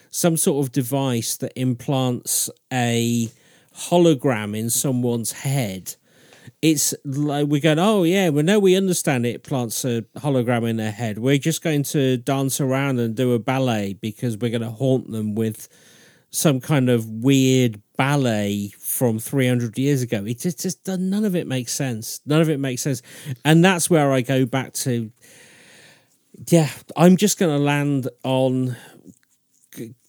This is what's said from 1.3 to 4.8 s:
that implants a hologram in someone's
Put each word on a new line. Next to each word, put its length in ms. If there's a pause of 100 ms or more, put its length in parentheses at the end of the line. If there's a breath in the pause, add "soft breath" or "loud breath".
that 220
implants 880 (220)
a 580 (460 soft breath)
hologram 800
in 120
someone's 640